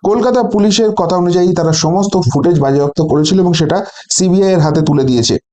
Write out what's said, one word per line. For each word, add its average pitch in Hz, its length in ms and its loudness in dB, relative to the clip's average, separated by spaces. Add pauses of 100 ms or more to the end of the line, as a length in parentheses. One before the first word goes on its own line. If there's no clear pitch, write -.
কলকাতা 240 400 0
পুলিশের 208 480 0
কথা 180 240 -2
অনুযায়ী 175 380 0
তারা 160 200 0
সমস্ত 185 440 -2 (160)
ফুটেজ 160 260 0
বাজেয়াপ্ত 143 420 0
করেছিল 156 380 0
এবং 180 140 2
সেটা 160 320 -2 (320)
সিবিআই 190 360 2
এর 175 60 2
হাতে 156 220 0
তুলে 147 220 0
দিয়েছে। 117 340 0 (160)